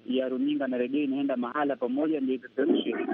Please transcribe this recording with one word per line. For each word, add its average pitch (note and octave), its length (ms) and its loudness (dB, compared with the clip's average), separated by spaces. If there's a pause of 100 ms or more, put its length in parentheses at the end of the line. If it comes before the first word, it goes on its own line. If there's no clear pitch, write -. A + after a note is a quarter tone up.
ya C3 220 0
runinga C#3 380 0
na B2+ 120 -2
redio C3 260 0
inaenda C#3 320 0
mahala C3 400 0
pamoja C#3+ 440 0
ndio C3 140 0
ipeperushe, - 580 0 (220)